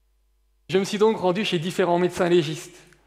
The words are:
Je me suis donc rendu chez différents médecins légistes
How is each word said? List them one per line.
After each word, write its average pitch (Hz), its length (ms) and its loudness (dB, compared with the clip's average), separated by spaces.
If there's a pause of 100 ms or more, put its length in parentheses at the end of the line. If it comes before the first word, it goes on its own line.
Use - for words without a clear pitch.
(680)
Je 175 100 0
me 196 60 0
suis 214 120 -4
donc 214 200 2
rendu 180 280 0
chez 175 140 -2
différents 175 400 0
médecins 180 300 0
légistes 160 520 0 (260)